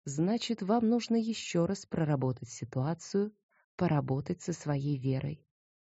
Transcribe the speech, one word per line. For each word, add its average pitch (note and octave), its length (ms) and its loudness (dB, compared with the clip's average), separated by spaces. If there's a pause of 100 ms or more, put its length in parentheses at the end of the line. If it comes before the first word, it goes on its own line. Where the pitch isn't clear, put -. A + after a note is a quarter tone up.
Значит, G3 580 0
вам A3 260 4
нужно A#3 280 2
еще A3 500 0
раз G3 200 -4
проработать C#3 640 0
ситуацию, E3 840 -2 (420)
поработать D3 640 0
со F3 100 -4
своей C#3+ 440 -2
верой. C3+ 480 -2 (440)